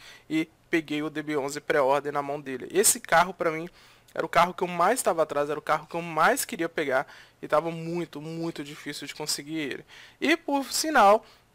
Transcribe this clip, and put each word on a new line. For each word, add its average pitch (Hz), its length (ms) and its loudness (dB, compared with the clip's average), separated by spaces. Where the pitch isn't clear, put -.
e 160 200 -2
peguei 151 320 -2
o 156 80 -4
D 151 140 -8
B 151 140 -2
onze 139 240 -4
pré-order 143 500 2
na 143 100 -2
mão 143 200 -6
dele. 135 280 -10
Esse 226 300 2
carro, 175 340 4
pra 170 180 -2
mim, 160 180 -6
era - 120 -2
o 156 40 -8
carro 175 240 4
que - 100 -4
eu 175 40 -2
mais 180 340 2
tava 165 220 2
atrás, 147 260 -2
era 147 80 -2
o 151 40 -10
carro 151 260 -2
que - 80 -12
eu 170 60 -4
mais 170 420 2
queria 170 240 -4
pegar 139 400 0
e 147 60 -14
tava 160 240 2
muito, 165 500 -8
muito 165 440 -8
difícil 147 420 -12
de - 80 -12
conseguir 151 420 -8
ele. 147 280 -6
E, 302 160 4
por 277 300 -4
sinal, 233 600 4